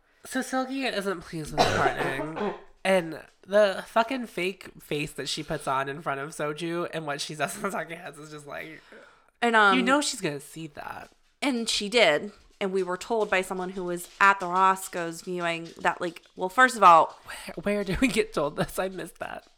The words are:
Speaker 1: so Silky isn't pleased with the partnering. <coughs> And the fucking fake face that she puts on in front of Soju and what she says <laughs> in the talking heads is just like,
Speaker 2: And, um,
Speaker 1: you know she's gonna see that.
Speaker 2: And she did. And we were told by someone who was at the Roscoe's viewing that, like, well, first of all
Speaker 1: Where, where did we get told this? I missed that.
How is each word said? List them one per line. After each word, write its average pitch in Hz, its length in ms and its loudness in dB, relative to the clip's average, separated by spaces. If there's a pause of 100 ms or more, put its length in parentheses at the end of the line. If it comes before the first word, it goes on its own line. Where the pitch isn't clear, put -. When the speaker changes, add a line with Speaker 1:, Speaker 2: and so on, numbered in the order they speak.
(260)
Speaker 1:
so 262 180 -4
Silky 262 420 -4
isn't 190 360 -4
pleased 156 360 -8
with - 80 6
the 110 80 0
partnering. 147 880 -2
<coughs> - 40 -20 (220)
And 170 320 2 (300)
the 196 400 4
fucking 233 400 0
fake 185 400 -6 (140)
face 151 320 -4
that 135 160 -8
she - 120 -6
puts 147 280 -6
on 135 180 0
in 143 140 -8
front 143 180 -4
of 151 120 -8
Soju 165 600 -6
and 160 140 -8
what 143 140 -4
she - 120 -8
says 143 220 -4
<laughs> - 20 -12
in - 40 -10
the 196 80 -2
talking 165 280 -8
heads 147 220 -14
is 151 120 -18
just 147 140 -16
like, 156 360 -12 (600)
Speaker 2:
And, 233 140 2
um, 208 220 8
Speaker 1:
you 254 60 2
know 269 180 4
she's 285 180 -4
gonna 147 220 -4
see 160 260 -14
that. - 420 -14 (320)
Speaker 2:
And 240 280 -2
she - 180 -2
did. 202 460 4 (260)
And 196 140 -2
we 190 100 0
were 180 140 -4
told 214 320 -2
by 185 120 2
someone 185 280 -6
who 190 160 -8
was 175 240 -6 (100)
at 196 220 6
the 180 60 -4
Roscoe's 180 720 0
viewing 170 480 -4 (100)
that, 180 220 -2
like, 175 220 -8 (120)
well, 180 140 -4
first 247 260 6
of 208 80 4
all 170 400 8
Speaker 1:
Where, - 540 -6
where 202 80 -2
did 185 160 -2
we 262 80 4
get 214 240 0
told 156 240 -2
this? 180 200 -4
I 190 120 -2
missed 175 300 -12
that. - 260 -10 (120)